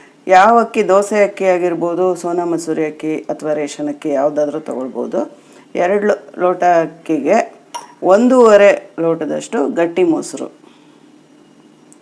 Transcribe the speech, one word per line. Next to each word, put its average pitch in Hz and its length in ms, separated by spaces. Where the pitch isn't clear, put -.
ಯಾವ 196 320
ಅಕ್ಕಿ, 220 280
ದೋಸೆ 202 360
ಅಕ್ಕಿ 190 220
ಆಗಿರ್ಬೋದು, 175 720
ಸೋನಾ 175 300
ಮಸೂರಿ 160 400
ಅಕ್ಕಿ 156 320
ಅಥವಾ 151 360
ರೇಷನ್ 147 360
ಅಕ್ಕಿ 147 200
ಯಾವುದಾದ್ರೂ 147 500
ತೊಗೊಳ್ಬೋದು. 120 800
ಎರಡು 196 320
ಲೋ-, - 320
ಲೋಟ 180 240
ಅಕ್ಕಿಗೆ 165 960
ಒಂದೂವರೆ 208 960
ಲೋಟದಷ್ಟು 165 760
ಗಟ್ಟಿ 170 300
ಮೊಸರು, 151 480